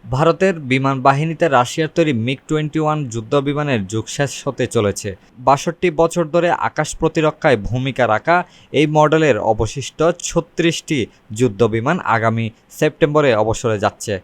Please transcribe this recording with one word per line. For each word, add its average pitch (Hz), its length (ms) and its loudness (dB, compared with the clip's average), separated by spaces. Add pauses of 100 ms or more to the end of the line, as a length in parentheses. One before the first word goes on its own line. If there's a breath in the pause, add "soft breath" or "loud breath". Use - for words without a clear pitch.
ভারতের 165 580 2
বিমান 135 400 0
বাহিনীতে 151 460 2
রাশিয়ার 139 460 0
তৈরি 156 240 2
মিগ 123 300 -2
টোয়েন্টি 151 320 -2
ওয়ান 151 200 0 (100)
যুদ্ধ 110 320 -6
বিমানের 139 460 -2
যুগ 107 200 -4
শেষ 143 240 -4 (120)
হতে 127 240 -4
চলেছে। 101 420 -2 (300 soft breath)
বাষট্টি 139 520 0
বছর 165 400 0
ধরে 170 180 2 (120)
আকাশ 151 340 -4
প্রতিরক্ষায় 156 680 0
ভূমিকা 127 440 -2
রাখা 110 300 2 (360 soft breath)
এই 147 160 2
মডেলের 151 540 4
অবশিষ্ট 110 560 -2 (220)
ছত্রিশটি 165 760 -2 (340 soft breath)
যুদ্ধ 110 340 0
বিমান 117 300 -2 (100)
আগামী 113 380 0 (240 soft breath)
সেপ্টেম্বরে 151 680 0
অবসরে 110 440 0
যাচ্ছে। 104 340 -4 (100)